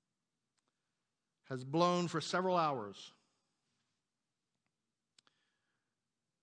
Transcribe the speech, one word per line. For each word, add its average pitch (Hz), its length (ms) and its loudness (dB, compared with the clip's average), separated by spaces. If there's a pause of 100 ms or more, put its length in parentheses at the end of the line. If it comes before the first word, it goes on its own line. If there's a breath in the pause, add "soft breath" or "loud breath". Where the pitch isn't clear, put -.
(1500)
has 131 160 -6
blown 175 440 2
for 160 120 -2
several 185 360 0
hours, 135 560 -2 (3250)